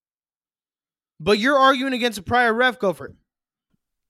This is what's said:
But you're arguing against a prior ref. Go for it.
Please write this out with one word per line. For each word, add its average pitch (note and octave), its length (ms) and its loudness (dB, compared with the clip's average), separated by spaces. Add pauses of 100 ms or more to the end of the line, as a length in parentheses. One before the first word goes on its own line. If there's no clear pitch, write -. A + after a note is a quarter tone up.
(1200)
But G3+ 180 0
you're C#4 200 2
arguing C4+ 340 2
against A#3 260 -4
a F3+ 40 -16
prior A#3+ 320 0
ref. B3 240 0
Go F#3+ 140 -2
for C#3 160 -12
it. - 60 -20 (960)